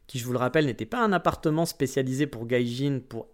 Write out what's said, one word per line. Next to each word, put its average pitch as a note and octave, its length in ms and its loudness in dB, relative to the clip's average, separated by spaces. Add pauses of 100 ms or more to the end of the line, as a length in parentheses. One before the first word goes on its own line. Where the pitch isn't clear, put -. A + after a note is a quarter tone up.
qui, - 140 -8
je A#2 60 -6
vous B2 60 -4
le B2 60 0
rappelle, B2+ 280 2
n'était A2 200 -2
pas B3 180 -2
un G#3+ 80 4
appartement E3 540 2
spécialisé C3 600 0
pour A#2 180 -10
gaijin, B2 540 0
pour A#2 340 -10